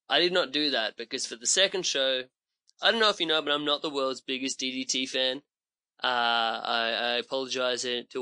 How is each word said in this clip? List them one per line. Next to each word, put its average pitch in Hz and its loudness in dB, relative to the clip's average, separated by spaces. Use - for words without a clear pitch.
I 143 4
did 180 2
not 151 2
do 147 0
that 110 -2
because 117 -6
for 123 -8
the 113 -12
second 190 2
show, 131 2
I 190 4
don't 226 2
know 220 6
if 202 0
you 175 0
know, 156 2
but 147 -2
I'm 147 0
not 147 0
the 165 -4
world's 131 -2
biggest 131 -6
D 131 -4
D 131 -6
T 131 -2
fan. 131 -2
Uh, 117 2
I, 113 0
I 120 -2
apologize 127 -2
to 120 -4